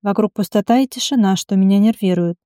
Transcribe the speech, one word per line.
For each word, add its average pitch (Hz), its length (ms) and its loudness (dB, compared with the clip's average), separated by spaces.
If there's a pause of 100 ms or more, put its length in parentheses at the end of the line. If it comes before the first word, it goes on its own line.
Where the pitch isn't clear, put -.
Вокруг 208 320 -2
пустота 214 460 -2
и 269 80 0
тишина, 214 480 0
что - 200 -6
меня 190 220 2
нервирует. 180 680 0